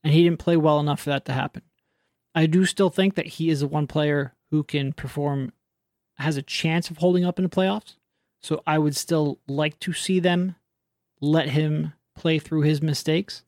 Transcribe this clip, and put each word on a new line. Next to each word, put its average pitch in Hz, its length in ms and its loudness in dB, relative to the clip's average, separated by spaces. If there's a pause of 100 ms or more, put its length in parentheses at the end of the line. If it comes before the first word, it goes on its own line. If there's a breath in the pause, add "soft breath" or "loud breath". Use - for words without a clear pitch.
And 151 80 2
he 165 120 8
didn't 170 160 2
play 170 160 2
well 151 240 4
enough 147 200 -2
for 147 100 -6
that 139 160 -2
to 135 60 -6
happen. - 300 -6 (720)
I 160 120 4
do 180 180 4
still 185 260 2
think 190 240 0
that 160 120 -4
he 165 220 -4
is 147 120 2
the 143 80 -2
one 147 180 -2
player 147 480 -2 (160)
who 151 140 0
can 139 280 -4
perform, 139 600 -6 (680)
has 143 180 -2
a 139 60 -6
chance 165 480 -2
of 160 80 -14
holding 180 260 2
up 180 140 -2
in 185 60 0
the 180 40 -2
playoffs. 196 460 -2 (480)
So - 240 -6
I 156 120 2
would 151 180 0
still 151 500 -2
like 151 340 -4
to 180 120 -6
see 185 260 -2
them 180 380 0 (640)
let 147 300 2
him 156 420 -2 (240)
play 160 240 0
through 156 220 -2
his 151 200 2
mistakes. 156 640 -2